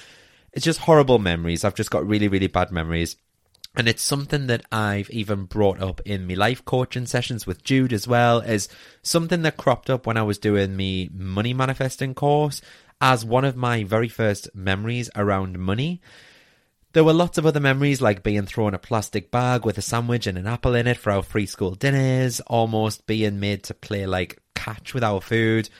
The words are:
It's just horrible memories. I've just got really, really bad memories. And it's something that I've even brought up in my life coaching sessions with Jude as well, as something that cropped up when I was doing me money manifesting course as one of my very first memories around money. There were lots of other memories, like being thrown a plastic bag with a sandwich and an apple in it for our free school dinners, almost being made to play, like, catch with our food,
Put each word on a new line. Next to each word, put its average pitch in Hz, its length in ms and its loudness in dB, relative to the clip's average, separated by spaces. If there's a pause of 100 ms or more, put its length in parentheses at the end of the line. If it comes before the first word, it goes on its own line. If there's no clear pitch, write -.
(520)
It's 139 140 -4
just 160 140 0
horrible 139 380 6
memories. 85 460 0
I've 101 100 0
just - 160 -4
got 82 160 0
really, 104 220 2
really 95 200 2
bad 90 220 0
memories. 82 460 -2 (600)
And 117 120 0
it's - 140 0
something 143 440 -4
that 117 240 -2
I've 104 400 -2
even 101 360 -4
brought 95 360 0
up 92 220 -6
in 95 240 -6
my 92 60 -4
life 110 300 0
coaching 127 420 -2
sessions 120 380 -4
with - 200 -8
Jude 131 280 2
as 104 140 -2
well, 120 340 4
as 107 280 -2 (340)
something 165 400 0
that 156 140 0
cropped - 340 0
up 131 160 -2
when 113 100 0
I 113 60 2
was 104 160 0
doing 98 380 2
me 95 360 -2
money 98 400 -2
manifesting 131 640 -2
course 147 460 0 (400)
as 131 240 2
one 123 200 2
of 131 120 -2
my 120 260 0
very 110 260 0
first 107 460 -2
memories 104 640 -4
around 95 420 0
money. 120 420 -2 (920)
There 160 100 8
were 160 100 6
lots 170 240 2
of 156 100 2
other 147 120 2
memories, 139 420 2
like 107 220 2
being 104 240 0
thrown 104 280 -2
a 90 40 -4
plastic 107 540 -4
bag 123 340 0
with 104 100 0
a 101 60 -4
sandwich 120 460 -2
and 90 100 -2
an 92 80 -6
apple 120 300 0
in 117 100 2
it 123 100 2
for - 140 -2
our 98 140 2
free 104 220 -2
school 95 280 -4
dinners, 131 680 0
almost 110 640 -2
being 107 320 0
made 101 240 -2
to - 100 -10
play, 98 320 -6
like, 92 340 -4 (140)
catch - 400 -10
with 127 80 -4
our 104 180 0
food, 110 480 0 (120)